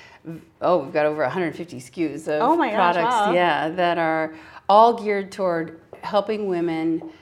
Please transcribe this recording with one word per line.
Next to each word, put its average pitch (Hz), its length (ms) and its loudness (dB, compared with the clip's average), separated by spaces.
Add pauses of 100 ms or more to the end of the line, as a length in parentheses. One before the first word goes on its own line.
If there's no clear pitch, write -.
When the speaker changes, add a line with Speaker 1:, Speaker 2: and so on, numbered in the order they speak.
(600)
Speaker 1:
oh, 170 180 2
we've 139 140 -8
got 151 120 2
over 151 180 0
a 127 60 0
hundred 170 260 -4
fifty - 220 -12
S - 120 -16
K 156 240 -4
Us - 160 -10
of 151 120 0
Speaker 2:
Oh 285 140 4
my 294 160 0
gosh, 185 240 2
Speaker 1:
products, 233 200 0 (120)
Speaker 2:
wow. 175 60 2
Speaker 1:
yeah, 160 360 2
that 175 280 0
are 160 360 -2 (360)
all 226 240 8
geared 202 400 -4
toward 170 480 -4 (200)
helping 208 460 -2
women 165 640 -2 (120)